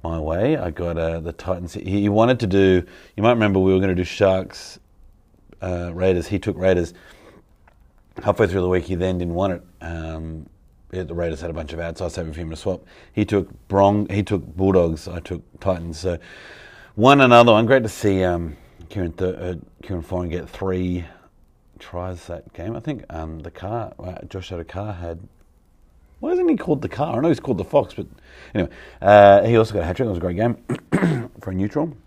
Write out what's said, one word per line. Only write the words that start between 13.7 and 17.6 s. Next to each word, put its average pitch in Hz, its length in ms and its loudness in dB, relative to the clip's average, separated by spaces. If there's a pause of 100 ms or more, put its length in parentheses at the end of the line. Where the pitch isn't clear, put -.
he 101 100 -2
took 98 240 -4
Bulldogs. 87 640 0
I 85 140 -12
took 85 200 -10 (180)
Titans. 85 380 -4
So 87 220 -4 (720)
one 135 280 6
another 120 320 8
one. 110 120 6